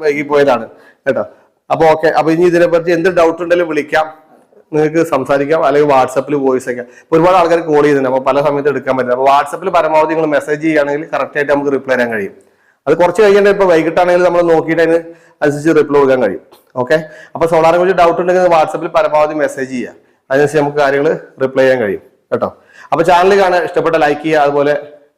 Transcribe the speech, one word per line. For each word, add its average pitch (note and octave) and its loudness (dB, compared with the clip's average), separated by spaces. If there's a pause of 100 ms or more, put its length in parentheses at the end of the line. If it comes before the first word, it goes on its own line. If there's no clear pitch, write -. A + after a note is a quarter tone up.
വൈകി D3 -2
പോയതാണ് C3+ 2 (400)
കേട്ടോ. C3 -2 (500)
അപ്പൊ C#3+ 0 (100)
ഓക്കെ, D#3 0 (100)
അപ്പൊ D3 0
ഇനി F3 2
ഇതിനെപ്പറ്റി E3+ 0
എന്ത് E3+ 0
ഡൗട്ട് E3 2
ഉണ്ടെങ്കിലും F3 0
വിളിക്കാം, D#3 -2 (680)
നിങ്ങൾക്ക് D#3 0 (100)
സംസാരിക്കാം, C#3+ 0
അല്ലെങ്കിൽ D3 2
WhatsApp-ൽ C3+ 0 (120)
വോയിസ് C3 0
അയക്കാം. B2 -10 (160)
ഇപ്പൊ - -2
ഒരുപാട് F3+ 4
ആൾക്കാർ E3+ 2 (100)
കോൾ D3 2
ചെയ്തിട്ടുണ്ട്, C#3 2
അപ്പൊ C3 -2
പല C3+ 0 (100)
സമയത്ത് C#3+ -2
എടുക്കാൻ C3 -4
പറ്റില്ല. B2 -2
അപ്പൊ C3 -2
WhatsApp-ൽ D3+ -2
പരമാവധി D#3 0
നിങ്ങൾ D#3+ -2
മെസ്സേജ് D3 -4
ചെയ്യുകയാണെങ്കിൽ D3 -2 (100)
കറക്റ്റ് C3+ -6
ആയിട്ട് C#3+ -2
നമുക്ക് C#3+ -2
റിപ്ലൈ C3 -4
തരാൻ A#2+ -2
കഴിയും. G2+ -8 (520)
അത് C#3+ 2
കുറച്ച് F3 0
കഴിഞ്ഞിട്ട് G3+ 4
ഇപ്പൊ G3 0
വൈകിട്ടാണെങ്കിൽ F3 2
നമ്മൾ F3 0 (100)
നോക്കിയിട്ട് D#3+ 0
അതിന് E3 0 (420)
അനുസരിച്ച് D3 0
റിപ്ലൈ D3 0
കൊടുക്കാൻ C3 2
കഴിയും. F#2 -6 (380)
ഓക്കെ, D#3 0 (360)
അപ്പൊ D#3+ -2
സോളാറിനെ E3 2
കുറിച്ച് F3+ 0
ഡൗട്ട് E3+ 2
ഉണ്ടെങ്കിൽ F3+ 2
WhatsApp-ൽ D#3+ -2
പരമാവധി D3+ 0
മെസ്സേജ് C3+ -6
ചെയ്യുക, A2 -10 (340)
അതിനനുസരിച്ച് C#3+ 0
നമുക്ക് D3 -2
കാര്യങ്ങൾ C#3 0 (360)
റിപ്ലൈ C3 0
ചെയ്യാൻ C3 2
കഴിയും G2 -4 (280)
കേട്ടോ. G#2+ -4 (420)
അപ്പൊ D3+ 0
ചാനൽ F3+ 4
കാണുക, F3+ 2
ഇഷ്ടപ്പെട്ട D#3+ -2 (100)
ലൈക്ക് D3 -2
ചെയ്യുക, D#3 0
അതുപോലെ C#3+ 0 (440)